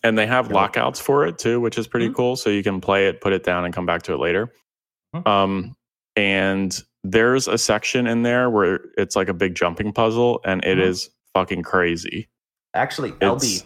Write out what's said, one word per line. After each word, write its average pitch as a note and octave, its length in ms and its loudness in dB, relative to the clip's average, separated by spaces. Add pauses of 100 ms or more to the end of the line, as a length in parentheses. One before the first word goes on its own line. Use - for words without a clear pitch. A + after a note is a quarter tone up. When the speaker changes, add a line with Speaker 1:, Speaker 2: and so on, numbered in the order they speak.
Speaker 1:
And A2+ 140 2
they G#2+ 80 2
have B2 220 0
Speaker 2:
Yep. G#2 80 -4
Speaker 1:
lockouts A#2 440 2
for C#3+ 280 2
it, - 100 -6
too, A#2+ 240 0
which A#2 160 -2
is A2 100 -4
pretty A#2 200 0
Speaker 2:
Mm-hmm. C3 80 -4
Speaker 1:
cool. B2 200 0
So A#2+ 140 -2
you G2+ 140 0
can F#2+ 180 -2
play G2 260 4
it, E2+ 140 -2
put G2 100 0
it F#2 120 0
down, F2+ 200 0
and F2 100 -4
come F2+ 120 -4
back F2 180 0
to F#2 100 -4
it D2 60 -2
later. F2+ 320 0 (640)
Speaker 2:
Mm-hmm. F3+ 120 -6
Speaker 1:
Um, G2 480 0 (400)
and G2 600 -2 (280)
there's A2+ 440 2
a A2+ 120 0
section A#2+ 480 0
in A#2 160 0
there B2 260 2
where G2 300 2 (180)
it's G2 180 -2
like F#2+ 140 2
a F#2 60 -2
big F#2 180 -2
jumping F2 400 -2
puzzle, A#2 500 2
and F#2+ 220 -2
it F#2+ 140 2
Speaker 2:
Mm-hmm. F#2 100 4
Speaker 1:
is F2+ 200 -4 (260)
fucking F2+ 260 0
crazy. F2 680 -2 (460)
Speaker 2:
Actually, B2 360 -2
Speaker 1:
It's - 120 -14
Speaker 2:
L G2 160 4
B. A2+ 280 -2